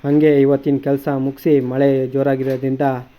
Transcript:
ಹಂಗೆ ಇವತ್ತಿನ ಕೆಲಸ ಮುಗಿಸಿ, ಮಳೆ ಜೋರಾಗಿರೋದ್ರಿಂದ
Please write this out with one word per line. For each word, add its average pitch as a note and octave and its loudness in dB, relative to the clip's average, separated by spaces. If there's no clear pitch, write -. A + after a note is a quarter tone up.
ಹಂಗೆ D3 4
ಇವತ್ತಿನ C#3 2
ಕೆಲಸ C#3 -2
ಮುಗಿಸಿ, C#3 0
ಮಳೆ C3 0
ಜೋರಾಗಿರೋದ್ರಿಂದ C3+ -2